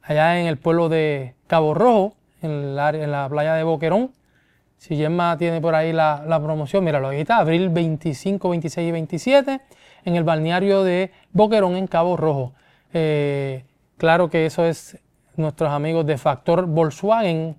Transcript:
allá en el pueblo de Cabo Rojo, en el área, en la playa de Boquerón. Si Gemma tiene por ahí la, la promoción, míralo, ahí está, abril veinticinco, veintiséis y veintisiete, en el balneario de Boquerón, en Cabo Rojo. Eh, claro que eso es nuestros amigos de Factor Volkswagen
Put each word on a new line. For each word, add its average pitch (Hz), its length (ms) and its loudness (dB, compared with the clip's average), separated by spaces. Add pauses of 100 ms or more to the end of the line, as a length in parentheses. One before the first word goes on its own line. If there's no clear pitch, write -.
allá 160 380 2
en 170 60 0
el 160 120 -2
pueblo 165 300 2
de 151 460 -2 (140)
Cabo 156 260 2
Rojo, 214 400 2 (260)
en 160 100 -6
el 139 280 -6
área, 151 240 0
en 147 80 -4
la 139 180 -4
playa 151 260 0
de 160 100 -2
Boquerón. 165 480 0 (640)
Si - 200 -8
Gemma 170 400 0
tiene 165 240 -2
por 160 140 0
ahí 160 180 0
la, 151 340 2
la 160 140 0
promoción, 156 440 -2
míralo, 143 240 0
ahí 139 140 -4
está, 233 160 2
abril 170 300 2
veinticinco, 170 840 -2
veintiséis 170 380 -4
y 170 40 -2
veintisiete, 262 680 0 (440)
en 175 100 -2
el 170 80 2
balneario 175 640 2
de 185 260 0 (220)
Boquerón, 208 420 4
en 190 140 -4
Cabo 175 280 0
Rojo. 139 360 -2 (400)
Eh, 143 720 -2 (320)
claro 165 340 2
que 160 160 0
eso 165 180 0
es - 320 -4 (400)
nuestros 156 340 -2
amigos 156 360 -2
de 151 100 0
Factor 170 500 0
Volkswagen 165 920 0